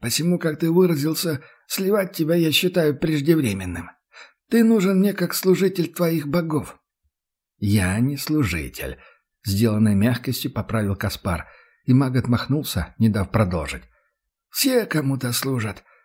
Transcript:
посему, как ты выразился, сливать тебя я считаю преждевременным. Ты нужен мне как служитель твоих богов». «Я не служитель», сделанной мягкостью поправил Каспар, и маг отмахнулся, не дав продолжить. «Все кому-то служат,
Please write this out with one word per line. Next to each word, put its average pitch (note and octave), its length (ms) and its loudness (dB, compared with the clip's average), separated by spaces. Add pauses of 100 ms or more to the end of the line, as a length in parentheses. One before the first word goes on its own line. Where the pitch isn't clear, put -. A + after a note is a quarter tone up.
посему, D#3+ 380 0
как D#3 220 -4
ты E3 100 2
выразился, D#3+ 720 2 (240)
сливать G3 460 -2
тебя E3 240 0
я D#3+ 160 2
считаю D#3 460 0
преждевременным. C3+ 920 0 (580)
Ты A3+ 160 4
нужен G3 360 4
мне G3+ 120 2
как F3 220 -4
служитель F#3 580 2
твоих E3 360 -2
богов». D#3 500 -2 (800)
«Я G2+ 420 0
не C#3 160 0
служитель», E2 840 -4 (460)
сделанной G#2+ 500 2
мягкостью A#2+ 580 -2
поправил G#2 440 -4
Каспар, F#2 520 -6 (360)
и C3 80 4
маг C3 240 4
отмахнулся, A#2+ 840 -2
не A2+ 100 4
дав G2+ 220 -2
продолжить. F2 540 -2 (680)
«Все B3 360 0
кому-то C3+ 460 -2
служат, A#2+ 520 -4 (200)